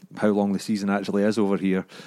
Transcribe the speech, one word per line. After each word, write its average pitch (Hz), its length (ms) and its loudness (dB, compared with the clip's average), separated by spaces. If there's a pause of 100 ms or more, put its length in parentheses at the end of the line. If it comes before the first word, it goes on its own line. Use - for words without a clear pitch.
(180)
how 107 100 2
long 101 240 2
the 95 60 -2
season 101 320 -2
actually 101 320 0
is 107 160 2
over 101 180 2
here, 92 300 0 (200)